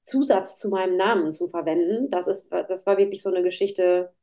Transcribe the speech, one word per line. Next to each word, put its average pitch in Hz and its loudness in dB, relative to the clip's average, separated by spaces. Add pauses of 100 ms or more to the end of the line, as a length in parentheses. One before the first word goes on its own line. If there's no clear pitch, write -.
Zusatz 233 0
zu 208 -6
meinem 185 0
Namen 190 2
zu 175 -6
verwenden. 175 -2
Das 180 -2
ist, - -4
das 185 -4
war 196 4
wirklich 196 2
so 202 -2
eine 180 0
Geschichte 180 0